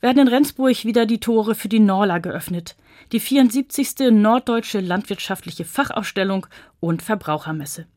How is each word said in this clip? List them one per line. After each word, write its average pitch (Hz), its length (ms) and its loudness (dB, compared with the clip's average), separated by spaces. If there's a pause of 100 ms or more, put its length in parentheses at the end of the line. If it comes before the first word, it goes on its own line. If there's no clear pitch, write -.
werden 254 200 4
in 269 80 6
Rendsburg 262 560 2
wieder 233 220 2
die 220 120 0
Tore 226 380 0
für - 120 -10
die 220 120 4
Norla 196 380 2
geöffnet, 175 580 -8 (340)
die 233 80 0
vierundsiebzigste 262 920 2
norddeutsche 220 680 2
landwirtschaftliche 180 840 -6
Fachausstellung 196 840 -4 (320)
und 170 240 -2
Verbrauchermesse. 156 840 -6 (100)